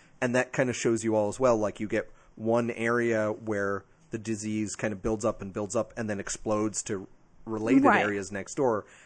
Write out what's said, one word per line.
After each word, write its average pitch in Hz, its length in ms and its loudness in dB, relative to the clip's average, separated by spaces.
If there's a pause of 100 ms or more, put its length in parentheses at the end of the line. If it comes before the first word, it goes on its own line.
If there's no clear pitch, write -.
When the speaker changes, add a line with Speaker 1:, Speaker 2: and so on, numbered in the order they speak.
(220)
Speaker 1:
And 123 140 2
that 127 180 2
kinda 127 200 2
shows 113 300 0
you 110 120 2
all 104 140 2
as 101 100 -6
well, 123 180 6
like, 104 220 -2
you 107 80 -4
get 107 220 -2 (260)
one 117 360 2
area 117 600 2
where 101 520 -4 (280)
the 113 60 -6
disease 107 580 -4
kind 107 180 -4
of 92 80 -12
builds 110 240 -2
up 104 160 -2
and 98 120 -10
builds 107 220 -4
up - 220 -2
and 113 120 -4
then 101 100 -2
explodes 107 640 -2
to 98 240 -6 (380)
related 113 400 4
Speaker 2:
Right. 190 180 6
Speaker 1:
areas 101 260 -2
next 98 260 -8
door, 117 300 2 (200)